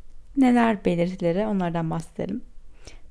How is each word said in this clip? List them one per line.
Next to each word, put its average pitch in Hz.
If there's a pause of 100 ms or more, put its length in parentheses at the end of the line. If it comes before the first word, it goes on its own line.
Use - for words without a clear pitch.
(360)
neler 240
belirtileri, 180
onlardan 175
bahsedelim. 185 (680)